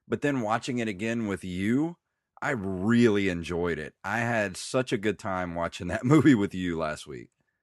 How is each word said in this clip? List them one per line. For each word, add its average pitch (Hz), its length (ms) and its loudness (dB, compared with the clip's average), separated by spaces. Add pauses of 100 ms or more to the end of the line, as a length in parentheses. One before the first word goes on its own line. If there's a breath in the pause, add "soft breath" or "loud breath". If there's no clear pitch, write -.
But 113 140 -4
then 139 220 0
watching 117 380 -2
it 113 80 -2
again 110 400 -4
with 95 160 -4
you, 113 520 -2 (460)
I 143 80 -2
really 101 800 4
enjoyed 85 480 -2
it. 73 160 -12 (100)
I 104 140 -4
had 113 380 -2
such - 360 -4
a 123 60 0
good 101 200 -2
time 90 360 -4
watching 85 320 -6
that 87 180 -4
<laughs> - 0 -
movie 147 300 8
with 101 200 2
you 90 220 -2
last 78 300 -6
week. 62 240 -14 (320)